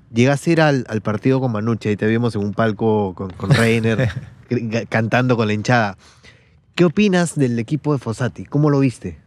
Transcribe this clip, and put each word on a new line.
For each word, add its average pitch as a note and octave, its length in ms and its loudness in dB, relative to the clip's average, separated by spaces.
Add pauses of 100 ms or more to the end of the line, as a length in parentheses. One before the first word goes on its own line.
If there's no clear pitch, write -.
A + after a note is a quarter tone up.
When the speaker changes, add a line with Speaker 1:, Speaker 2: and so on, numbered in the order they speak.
(120)
Speaker 1:
llegaste C3+ 380 2
a - 20 2
ir E3 80 2
al, C#3+ 280 2
al A2 120 -4
partido B2+ 400 0
con C3 120 -2
Manucci, A2 360 -2
ahí G#2 80 0
te G#2+ 100 -2
vimos A2+ 280 0
en G#2 80 -4
un G2+ 100 -4
palco G#2+ 640 0
con, F#2+ 160 -10
con G2 200 -6
Reiner, A2+ 580 2 (200)
Speaker 2:
<laughs> - 220 -20
Speaker 1:
cr-, A#2 200 -2
ga-, A2 180 -4
cantando A#2+ 480 0
con A2+ 100 0
la G#2 80 0
hinchada. G#2+ 420 0 (760)
¿Qué F3 100 2
opinas F3+ 520 2
del B2 220 0
equipo D3 340 -2
de C#3+ 60 0
Fossati? A2+ 460 -6
¿Cómo D3 240 0
lo C#3+ 120 2
viste? G#2+ 460 -2